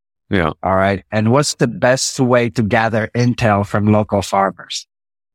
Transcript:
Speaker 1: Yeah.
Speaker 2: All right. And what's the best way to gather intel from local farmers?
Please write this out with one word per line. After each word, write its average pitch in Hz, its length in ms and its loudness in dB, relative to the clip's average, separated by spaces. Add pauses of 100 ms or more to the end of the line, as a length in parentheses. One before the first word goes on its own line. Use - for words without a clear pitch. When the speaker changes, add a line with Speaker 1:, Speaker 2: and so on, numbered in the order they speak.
(320)
Speaker 1:
Yeah. 85 220 0 (100)
Speaker 2:
All 92 120 0
right. 98 360 0
And 110 200 0
what's 143 220 0
the - 140 0
best 117 520 -2
way 120 320 2
to 120 120 -2
gather 110 500 0
intel 117 500 0
from 104 280 0
local 104 320 0
farmers? - 640 -4 (480)